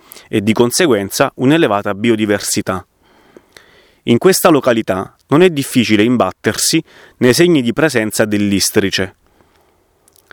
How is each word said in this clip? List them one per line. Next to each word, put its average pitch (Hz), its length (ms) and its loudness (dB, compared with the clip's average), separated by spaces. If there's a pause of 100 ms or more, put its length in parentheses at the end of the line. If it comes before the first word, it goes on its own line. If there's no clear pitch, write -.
(300)
e 110 120 -2
di 107 120 0
conseguenza 120 840 0
un'elevata 120 580 0
biodiversità. 104 880 -2 (1200)
In 120 160 2
questa 190 300 2
località 117 640 -2 (140)
non 147 120 2
è 185 80 6
difficile 113 540 0
imbattersi 113 800 -2 (340)
nei 123 160 2
segni 165 300 2
di 117 100 -2
presenza 120 520 -2
dell'istrice, 101 880 -2 (1160)